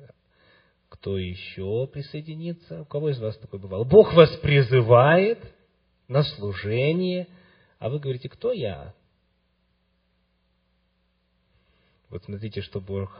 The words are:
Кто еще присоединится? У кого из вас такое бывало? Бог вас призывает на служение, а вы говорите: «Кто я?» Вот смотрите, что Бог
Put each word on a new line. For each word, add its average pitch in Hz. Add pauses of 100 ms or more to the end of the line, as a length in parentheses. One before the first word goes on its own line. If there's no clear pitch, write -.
(880)
Кто -
еще 95
присоединится? 160
У -
кого 147
из 135
вас 107
такое -
бывало? 95
Бог 175
вас 165
призывает 139 (720)
на 139
служение, 143 (520)
а -
вы 143
говорите: 135
«Кто 240
я?» 95 (3250)
Вот 92
смотрите, 104
что -
Бог 98